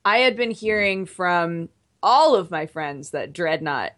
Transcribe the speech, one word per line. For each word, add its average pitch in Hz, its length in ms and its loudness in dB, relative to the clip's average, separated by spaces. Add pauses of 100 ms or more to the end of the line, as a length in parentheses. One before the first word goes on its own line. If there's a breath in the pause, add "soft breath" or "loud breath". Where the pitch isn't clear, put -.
I 214 140 4
had 247 180 4
been 233 160 -2
hearing 202 540 -2
from 175 640 -2 (340)
all 262 320 6
of 180 160 0
my 156 140 -4
friends 147 460 -8
that 143 200 -6
Dreadnought 156 680 -2